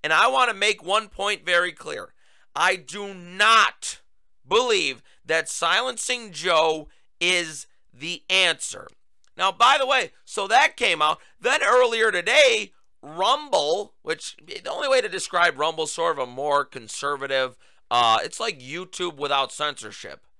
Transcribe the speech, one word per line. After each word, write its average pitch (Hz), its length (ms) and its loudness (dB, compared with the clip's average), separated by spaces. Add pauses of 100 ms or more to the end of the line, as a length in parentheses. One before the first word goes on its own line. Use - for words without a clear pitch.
And 156 100 0
I 196 140 4
want 262 220 2
to 208 60 -4
make 196 280 0
one 202 260 -2
point 202 360 -6
very 175 260 2
clear. - 420 -12 (420)
I 180 200 2
do 196 380 -12
not 196 880 2 (460)
believe 180 540 0 (240)
that 160 240 -2
silencing 226 840 -2
Joe 160 580 0 (300)
is 170 480 -2 (260)
the 160 360 -12
answer. 185 580 -2 (480)
Now, 190 160 0
by 254 280 4
the 262 80 0
way, 254 240 0 (140)
so 196 220 -6
that 269 300 4
came 180 240 0
out. 156 180 2 (200)
Then 269 240 0
earlier 226 480 4
today, 220 600 2 (300)
Rumble, 190 1040 -2
which - 420 -10
the - 240 -12
only - 180 -6
way 262 140 4
to 208 80 -6
describe 175 480 0
Rumble, 156 300 -2
sort 170 300 -2
of 127 100 -6
a 123 40 -16
more 143 320 0
conservative, 135 960 -6 (320)
uh, 117 340 4
it's - 160 -10
like 214 200 -6
YouTube 170 560 -10
without 139 360 -2
censorship 110 760 -10 (140)